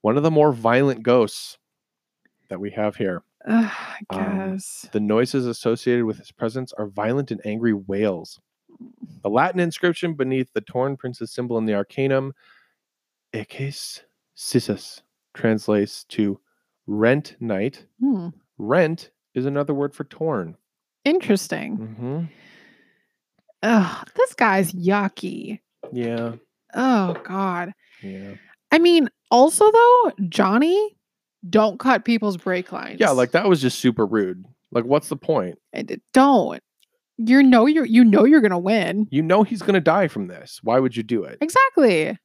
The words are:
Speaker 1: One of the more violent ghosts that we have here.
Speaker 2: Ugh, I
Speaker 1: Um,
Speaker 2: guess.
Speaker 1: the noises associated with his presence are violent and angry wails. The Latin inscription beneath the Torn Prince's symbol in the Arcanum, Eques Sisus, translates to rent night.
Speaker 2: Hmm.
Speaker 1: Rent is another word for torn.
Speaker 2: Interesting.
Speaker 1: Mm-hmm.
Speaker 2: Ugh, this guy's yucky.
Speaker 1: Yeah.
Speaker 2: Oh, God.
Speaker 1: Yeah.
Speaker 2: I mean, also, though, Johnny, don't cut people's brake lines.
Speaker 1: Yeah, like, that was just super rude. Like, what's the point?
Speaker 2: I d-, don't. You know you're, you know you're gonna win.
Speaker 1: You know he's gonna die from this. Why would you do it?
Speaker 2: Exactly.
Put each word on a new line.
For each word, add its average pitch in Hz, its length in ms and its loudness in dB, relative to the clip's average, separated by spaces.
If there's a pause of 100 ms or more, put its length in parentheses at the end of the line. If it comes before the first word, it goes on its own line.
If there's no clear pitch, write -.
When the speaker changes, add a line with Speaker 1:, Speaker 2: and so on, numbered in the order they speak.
Speaker 1:
One 110 160 0
of 147 80 -2
the 160 80 0
more 151 200 4
violent 120 520 0
ghosts 120 540 -2 (880)
that 95 100 -12
we 101 140 -10
have 104 240 -4
here. 92 260 -4 (240)
Speaker 2:
Ugh, 220 240 0 (400)
I 190 60 -8
Speaker 1:
Um, 190 380 -4
Speaker 2:
guess. - 380 -14
Speaker 1:
the 107 80 -2
noises 117 460 -2
associated 120 580 -2
with 107 140 -6
his - 140 -20
presence 123 400 -8
are 107 160 -10
violent 113 420 -4
and 107 160 -8
angry 113 260 -2
wails. 98 680 -4 (840)
The 101 80 -4
Latin 175 300 0
inscription 170 540 -2
beneath 131 380 -4
the - 80 -4
Torn 135 360 -6
Prince's 123 340 -12
symbol 120 260 -6
in 110 100 -2
the 107 80 -2
Arcanum, 135 580 -2 (1000)
Eques - 720 -12 (340)
Sisus, - 680 -6 (320)
translates 107 680 -2
to 101 360 -6 (480)
rent 113 500 -2
night. 113 480 -6 (140)
Speaker 2:
Hmm. 220 280 -2 (300)
Speaker 1:
Rent 160 520 -2 (240)
is 127 120 -4
another 143 260 -4
word 143 220 -4
for - 100 -12
torn. 120 520 -6 (480)
Speaker 2:
Interesting. 233 760 -2
Speaker 1:
Mm-hmm. 123 460 -8 (1400)
Speaker 2:
Ugh, 202 540 0
this 508 180 0
guy's 196 380 2
yucky. 190 880 -4 (320)
Speaker 1:
Yeah. 117 400 -6 (420)
Speaker 2:
Oh, 233 400 0 (100)
God. 185 480 -6 (300)
Speaker 1:
Yeah. - 300 -14 (400)
Speaker 2:
I 302 60 4
mean, 330 300 4 (220)
also, 302 400 6
though, 466 420 6 (160)
Johnny, 294 680 0 (520)
don't 214 300 2
cut 254 260 0
people's 214 320 -2
brake 180 360 -6
lines. - 260 -12
Speaker 1:
Yeah, 202 120 2
like, 127 220 2
that 190 160 2
was 170 120 4
just 127 180 -2
super 113 280 0
rude. 95 380 -4 (280)
Like, 117 120 -2
what's 139 240 0
the 147 80 -8
point? 120 420 -4 (160)
Speaker 2:
I - 80 -8
d-, - 180 -10 (120)
don't. 262 480 4 (580)
You 247 240 4
know 247 240 8
you're, 302 180 2
you 226 200 6
know 214 200 6
you're 294 160 8
gonna 190 180 2
win. 196 520 0
Speaker 1:
You 143 120 0
know 180 200 4
he's 202 200 -2
gonna 196 200 2
die 165 260 2
from 101 200 -8
this. - 340 -20
Why 123 180 2
would 123 160 0
you 117 60 -6
do 110 220 -4
it? 67 180 -16
Speaker 2:
Exactly. 294 840 2